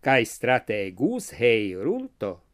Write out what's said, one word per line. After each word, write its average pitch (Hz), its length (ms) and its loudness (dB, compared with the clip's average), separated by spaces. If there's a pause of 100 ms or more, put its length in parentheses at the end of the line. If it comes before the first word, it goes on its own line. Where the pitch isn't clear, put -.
cae 131 240 4
strategus 117 1120 -2
hei 110 400 2
runto. 123 600 -6 (140)